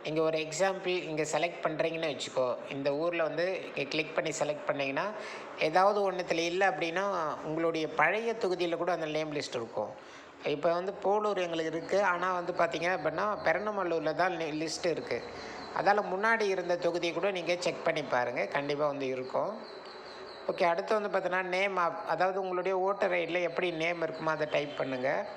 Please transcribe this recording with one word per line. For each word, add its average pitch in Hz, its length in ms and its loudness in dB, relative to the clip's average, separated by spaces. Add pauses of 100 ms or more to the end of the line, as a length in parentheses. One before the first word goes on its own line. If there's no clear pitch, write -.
இங்க 156 180 0
ஒரு 160 160 2
எக்ஸாம்பிள் 175 500 0
இங்க 160 360 -2
செலக்ட் 156 400 -2
பண்றீங்கன்னு 160 460 0
வச்சுக்கோ, 127 640 -2
இந்த 143 220 0
ஊர்ல 165 300 0
வந்து 160 420 -2
இங்க - 180 -4
கிளிக் 156 320 -2
பண்ணி 160 140 0
செலக்ட் 147 360 -2
பண்ணீங்கன்னா, 143 460 -2 (480)
ஏதாவது 190 520 4
ஒண்ணுத்துல 170 340 0
இல்ல 185 240 2
அப்படின்னா 170 680 -2
உங்களுடைய 160 520 0
பழைய 202 460 2
தொகுதியில 175 440 0
கூட 175 140 0
அந்த 160 140 0
நேம் 151 280 -2
லிஸ்ட் 139 220 -4
இருக்கும். 110 360 -4 (520)
இப்ப 147 300 2
வந்து 185 200 -2 (100)
போலூர் 208 340 4
எங்களுக்கு 165 400 -2
இருக்கு, 185 260 2
ஆனா 180 300 4
வந்து 175 200 -2
பாத்தீங்க 165 320 2
அப்படின்னா 175 400 0 (180)
பெரணமல்லூர்ல 170 720 0
தான் 175 180 2
லி-, 160 360 -4
லிஸ்ட் - 180 -4
இருக்கு. 139 380 -2 (520)
அதால 196 280 4 (100)
முன்னாடி 220 280 2
இருந்த 180 360 4
தொகுதியை 170 380 2
கூட 180 160 2
நீங்க 175 280 0
செக் - 240 -2
பண்ணி 156 200 2
பாருங்க, 123 420 2
கண்டிப்பா 143 420 0
வந்து 139 200 -2
இருக்கும். 131 520 -2 (880)
ஓகே, 190 160 0
அடுத்து 190 360 2
வந்து 196 200 0
பார்த்தீங்கன்னா 185 260 0
name 185 400 0
of, 165 80 0 (140)
அதாவது 190 340 2
உங்களுடைய 185 360 0
ஓட்டர் 190 340 2
ஐ 175 140 2
டியில் 170 160 0
எப்படி 175 300 0
நேம் 165 300 0
இருக்குமோ 160 240 -4
அதை 151 240 0
டைப் 147 280 0
பண்ணுங்க. 135 580 0